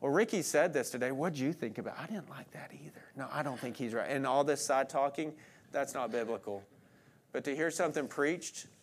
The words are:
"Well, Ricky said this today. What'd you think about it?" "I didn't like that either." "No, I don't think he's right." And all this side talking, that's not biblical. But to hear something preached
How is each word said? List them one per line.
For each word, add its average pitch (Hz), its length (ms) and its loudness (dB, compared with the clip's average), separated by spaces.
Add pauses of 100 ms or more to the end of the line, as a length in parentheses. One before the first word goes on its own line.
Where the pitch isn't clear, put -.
"Well, 139 100 0
Ricky 196 320 4
said 156 300 4
this 135 180 0
today. 127 220 0
What'd 147 260 0
you 135 140 2
think 120 260 -4
about 107 200 -6
it?" - 40 -8
"I - 40 -8
didn't 196 240 -8
like - 200 -14
that 160 240 -14
either." 147 300 -18 (100)
"No, 135 160 -8
I 147 140 0
don't 135 160 -4
think 123 160 -6
he's 117 180 -2
right." 107 160 0
And 139 160 2
all 135 160 6
this 143 180 2
side 135 300 4
talking, 151 440 0 (360)
that's 139 240 -2
not 123 160 -2
biblical. 110 540 -2 (680)
But 123 120 -4
to 143 100 -2
hear 156 160 2
something 156 380 0
preached - 580 -2 (160)